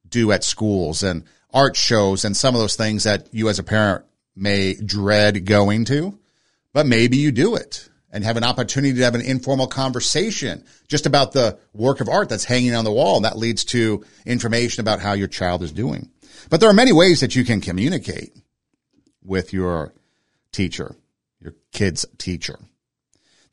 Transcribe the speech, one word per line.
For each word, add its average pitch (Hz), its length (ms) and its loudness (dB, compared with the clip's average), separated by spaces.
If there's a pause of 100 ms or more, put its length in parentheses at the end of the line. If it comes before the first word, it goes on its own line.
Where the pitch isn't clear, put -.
do 113 240 2
at 90 120 0
schools 95 600 -2
and 90 200 -4 (300)
art 135 220 2
shows 98 480 0
and 101 120 -2
some 127 200 2
of 117 60 0
those 104 140 -2
things 107 280 -2
that 104 300 -2
you 110 160 -2
as 98 100 -2
a 92 40 -6
parent 104 420 0 (300)
may 98 380 0
dread 104 720 0
going 104 400 4
to, 156 320 -2 (560)
but 147 120 2
maybe 123 320 4
you 147 140 2
do 175 240 0
it - 340 -10 (200)
and 101 140 -8
have 113 140 -2
an 113 60 -4
opportunity 127 520 -2
to 123 80 0
have 120 120 2
an 117 60 -4
informal 131 460 -2
conversation 135 960 -4 (240)
just 151 180 -2
about 139 280 2
the 117 240 0 (160)
work 127 260 -2
of 110 100 -6
art 185 200 0
that's 107 160 -6
hanging 123 280 0
on 113 120 0
the 107 60 -2
wall. 147 300 2
That 107 160 -2
leads 113 280 -2
to 110 380 -2 (220)
information 120 560 -2
about 104 180 0
how 104 140 -2
your 98 140 -2
child 90 340 -4
is 80 100 -8
doing. 110 380 -8 (400)
But 165 100 2
there 220 100 8
are 202 40 8
many 247 200 6
ways 170 280 6
that 123 140 -2
you 127 80 2
can 107 180 0
communicate 98 720 -6 (880)
with 95 300 -4
your 87 400 -4 (580)
teacher, - 460 -6 (420)
your - 160 -20 (160)
kid's 92 340 -2 (120)
teacher. - 420 -10 (920)